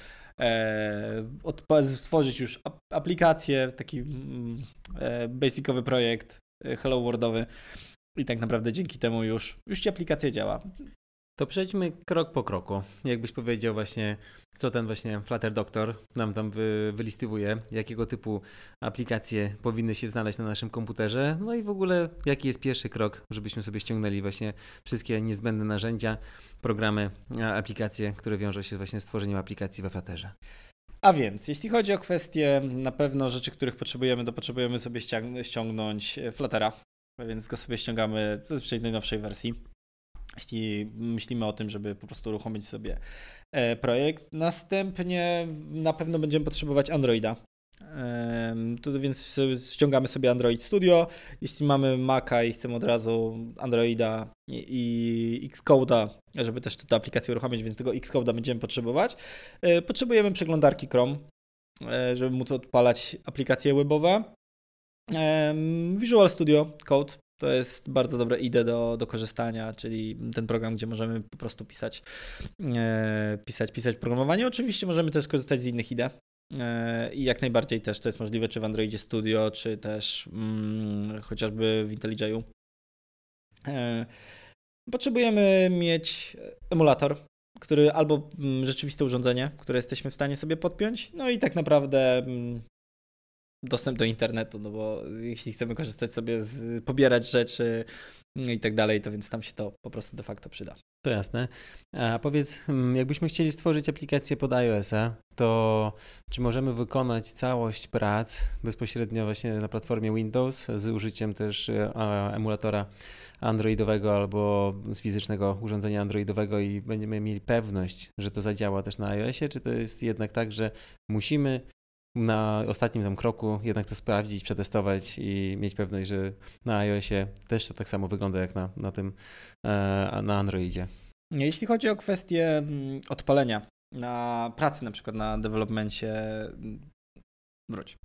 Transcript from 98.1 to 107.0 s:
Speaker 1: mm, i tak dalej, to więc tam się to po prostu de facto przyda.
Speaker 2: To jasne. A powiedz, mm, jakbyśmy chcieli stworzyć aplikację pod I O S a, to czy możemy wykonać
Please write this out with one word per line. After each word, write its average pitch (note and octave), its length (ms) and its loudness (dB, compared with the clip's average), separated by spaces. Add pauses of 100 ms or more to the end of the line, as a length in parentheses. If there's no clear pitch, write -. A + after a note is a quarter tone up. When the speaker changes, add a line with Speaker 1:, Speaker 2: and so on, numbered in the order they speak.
Speaker 1:
mm, B2+ 140 -2
i A2+ 80 -2
tak A2 140 0
dalej, G#2+ 260 4
to G#2 100 -6
więc G#2 200 -8
tam A2+ 120 -6
się - 100 -12
to G#2 200 -6 (120)
po G#2 60 -12
prostu - 260 -10
de A2+ 60 -8
facto - 260 -12
przyda. - 260 -12 (300)
Speaker 2:
To C3 60 2
jasne. A#2 380 0 (460)
A A2+ 240 0
powiedz, C#3+ 400 0 (100)
mm, B2+ 280 2
jakbyśmy C#3+ 320 0
chcieli D#3 240 2
stworzyć D3+ 360 0
aplikację C#3+ 480 -2
pod C3+ 140 0
I B2+ 40 2
O A#2+ 220 4
S G2+ 160 -2
a, A2+ 220 2 (220)
to A2 560 4 (380)
czy - 100 -4
możemy B2 340 2
wykonać A#2+ 560 0